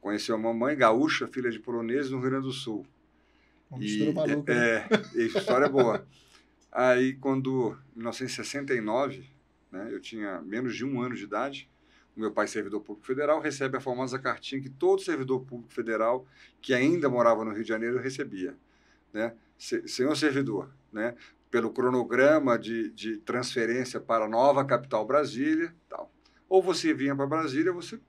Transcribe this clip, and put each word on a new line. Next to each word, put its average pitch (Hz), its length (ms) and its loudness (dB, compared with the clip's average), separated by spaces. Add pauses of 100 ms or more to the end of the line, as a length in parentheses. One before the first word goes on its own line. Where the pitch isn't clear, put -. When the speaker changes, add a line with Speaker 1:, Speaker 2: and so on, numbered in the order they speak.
Speaker 1:
Conheceu 104 340 -4
a 110 40 -2
mamãe, 117 380 0
gaúcha, 127 520 4
filha 123 220 -4
de 110 100 -8
poloneses, 120 500 -4
no 131 100 -4
Rio 127 100 0
Grande 135 160 -2
do 131 60 -6
Sul. 107 320 -8 (840)
Speaker 2:
Uma 135 80 -12
mistura 104 320 0
Speaker 1:
E, - 40 0
Speaker 2:
maluca, 143 400 0
né? 120 140 4
Speaker 1:
é, 113 80 4 (140)
é, 208 120 4 (120)
e 117 80 2
a 113 40 2 (120)
história 147 280 4
é - 20 2
boa. 123 360 2 (340)
<laughs> - 340 -20
Aí, 127 420 4
quando, 135 640 -2 (180)
em - 40 -16
mil 113 60 -10
novecentos 117 280 -6
e - 40 -8
sessenta 135 380 -4
e 117 60 0
nove, 110 500 -2 (400)
né, 98 220 -10
eu 98 80 -8
tinha 101 400 -8
menos 110 340 -6
de 101 100 -6
um 135 160 -4
ano 123 140 -4
de 98 80 -10
idade, 123 480 -6 (460)
o 110 40 -10
meu 107 120 -2
pai, 104 140 0
servidor 101 340 -6
público - 260 -16
federal, 147 340 2
recebe 135 360 -4
a 131 40 -2
famosa 127 380 -4
cartinha 131 420 -6
que 139 80 -12
todo 185 320 2
servidor 135 440 -2
público 120 280 -16
federal 113 540 0 (340)
que 131 140 2
ainda 147 340 4
morava 117 360 4
no 110 80 -4
Rio 107 100 -6
de 104 60 -6
Janeiro 113 300 -2
recebia, 117 560 -6 (580)
né? 113 200 -4 (240)
"Se-, - 320 -6
senhor 139 260 0
servidor, 139 540 0 (240)
né, 113 220 -4 (360)
pelo 113 200 2
cronograma 127 880 4
de, 110 320 -4
de 110 280 -8
transferência 120 800 -2
para 113 280 0
a - 20 -4
nova 139 360 4
capital 117 420 0
Brasília, 151 680 0 (140)
tal. - 220 -14 (400)
Ou 190 120 8
você 170 300 2
vinha 139 240 0
pra 139 100 0
Brasília, 156 460 0
ou 175 80 -6
você 226 180 -12 (100)